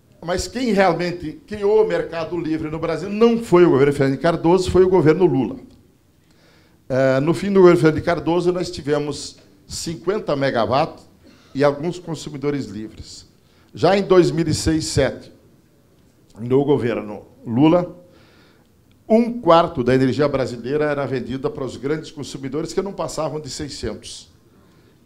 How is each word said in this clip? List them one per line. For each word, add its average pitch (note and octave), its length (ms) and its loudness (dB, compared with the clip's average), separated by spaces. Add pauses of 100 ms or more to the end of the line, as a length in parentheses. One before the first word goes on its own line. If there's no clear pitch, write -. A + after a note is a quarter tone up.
(240)
mas F3+ 240 -6
quem A#3+ 260 -2
realmente E3+ 760 0
criou G#3 360 2
o F3+ 40 2
mercado E3 500 -4
livre D#3 320 -4
no D#3 80 -6
Brasil D#3+ 320 -4
não A3+ 340 2
foi F3 220 6
o D#3+ 60 6
governo C#3+ 220 4
Fernando C#3 180 0
Henrique C3+ 100 -4
Cardoso, E3+ 480 2
foi F#3 140 4
o F#3 60 4
governo F3+ 360 4
Lula. C3 300 0 (1400)
Eh, C3 280 2
no D#3 160 0
fim G3 180 -4
do F#3+ 60 6
governo F3 200 8
Fernando D3+ 180 4
Henrique - 100 -8
Cardoso, E3+ 440 0
nós F3 200 -6
tivemos D3 680 -6 (300)
cinquenta F3 680 -6
megawatts C3 720 -2 (460)
e C3 100 0
alguns D3 360 -2
consumidores C#3+ 680 -8
livres. G#2 600 -16 (480)
Já D#3+ 200 2
em G3+ 60 0
dois E3+ 300 4
mil D#3+ 160 -2
e D3 80 0
seis, D#3+ 300 -2
sete, - 460 -2 (1080)
no B2+ 260 2
governo A2 600 -2 (180)
Lula, D#3+ 500 2 (1120)
um A#3 320 2
quarto E3 440 4
da A#2+ 100 2
energia C3 340 2
brasileira B2+ 580 -4
era C#3+ 200 -4
vendida C3 420 -6
para C#3 160 -8
os G#2+ 140 -10
grandes D3+ 320 -6
consumidores, C#3+ 640 -10
que F#3+ 80 -2
não F#3+ 100 -8
passavam D#3 480 -8
de C3+ 120 -12
seiscentos. - 800 -12 (760)